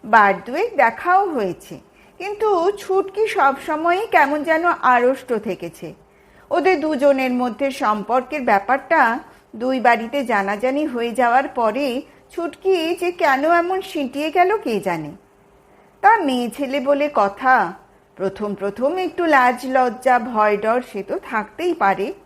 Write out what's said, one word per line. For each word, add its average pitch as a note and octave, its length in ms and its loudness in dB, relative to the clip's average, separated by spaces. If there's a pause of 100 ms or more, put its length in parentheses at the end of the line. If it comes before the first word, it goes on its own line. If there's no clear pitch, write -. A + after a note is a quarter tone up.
বার G#3+ 300 4 (100)
দুয়েক E4 320 -4
দেখাও D#4+ 540 2
হয়েছে, G3 460 -6 (440)
কিন্তু G4+ 280 -4 (300)
ছুটকি F#4+ 500 -2
সবসময়ই E4 800 0
কেমন D4+ 360 0
যেন D#4+ 200 0 (220)
আড়ষ্ট B3 440 2 (140)
থেকেছে। F3+ 440 -10 (640)
ওদের F4+ 300 2
দুজনের C4+ 520 2
মধ্যে B3 340 -2 (120)
সম্পর্কের B3 640 -2
ব্যাপারটা B3 600 2 (520)
দুই B3+ 260 -2
বাড়িতে A#3 440 2
জানাজানি A3 600 -2
হয়ে A#3 280 -4
যাওয়ার B3 420 2
পরে B3 320 0 (440)
ছুটকি E4+ 420 -2 (260)
যে F4 120 0
কেন D4 320 0 (100)
এমন F4 280 0
সিঁটিয়ে D4 500 -6
গেল, F4+ 260 4
কে C#4 220 -4
জানে। E3 320 -4 (920)
তা G4+ 80 8 (120)
মেয়ে B3 260 -2
ছেলে C#4 320 -4
বলে C#4+ 340 2
কথা, A3+ 400 2 (640)
প্রথম G3 380 -4
প্রথম G3+ 420 -2
একটু F4+ 300 -4
লাজ B3+ 320 4 (100)
লজ্জা B3+ 460 2 (100)
ভয় G#3+ 320 2
ডর A3 300 0
সে G3 160 -10
তো C4 120 -6 (100)
থাকতেই C#4 480 -4
পারে। G3 340 0 (180)